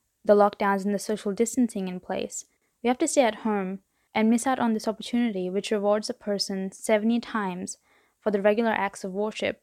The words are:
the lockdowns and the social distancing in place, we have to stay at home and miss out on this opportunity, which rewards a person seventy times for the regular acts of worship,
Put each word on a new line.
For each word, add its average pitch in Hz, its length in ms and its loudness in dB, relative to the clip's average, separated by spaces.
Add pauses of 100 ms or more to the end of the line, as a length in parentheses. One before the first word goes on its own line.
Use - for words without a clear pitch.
(240)
the 208 100 6
lockdowns 202 500 4
and 202 100 0
the 196 40 2
social 208 360 -4
distancing 220 540 0
in 180 120 -8
place, - 460 -8 (360)
we 233 60 -2
have 247 100 2
to 330 100 0
stay - 140 4
at 214 220 0
home 196 340 -2 (380)
and 220 120 4
miss 233 200 2
out 262 100 2
on 233 160 0
this 220 140 -4
opportunity, 214 640 -2
which 196 180 -4
rewards 208 400 0
a 233 60 -6
person 190 560 -4
seventy 226 480 0
times 190 580 -6 (420)
for 214 120 -2
the 202 100 2
regular 214 300 4
acts 196 320 -4
of 196 80 -8
worship, 208 520 -4